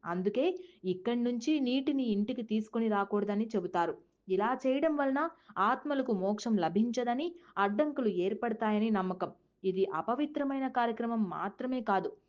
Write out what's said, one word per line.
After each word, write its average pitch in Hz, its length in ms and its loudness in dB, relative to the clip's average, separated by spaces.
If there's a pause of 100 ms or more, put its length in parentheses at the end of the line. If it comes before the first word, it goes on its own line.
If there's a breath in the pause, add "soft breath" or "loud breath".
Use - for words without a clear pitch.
అందుకే 185 400 0 (420 loud breath)
ఇక్కడి 233 420 -2
నుంచి 247 320 0
నీటిని 269 440 2 (120)
ఇంటికి 208 360 0
తీసుకొని 220 440 0
రాకూడదని 202 580 0
చెబుతారు. 170 400 0 (340)
ఇలా 190 220 2 (140)
చేయడం 285 360 2
వలన 277 220 2 (480 loud breath)
ఆత్మలకు 262 440 0
మోక్షం 208 400 0 (120)
లభించదని, 240 600 0 (300 loud breath)
అడ్డంకులు 269 540 2 (140)
ఏర్పడతాయని 220 720 0
నమ్మకం. 185 340 -2 (320)
ఇది 190 220 2 (160)
అపవిత్రమైన 269 680 -2 (100)
కార్యక్రమం 233 520 0
మాత్రమే 208 520 -4
కాదు 190 300 0 (180)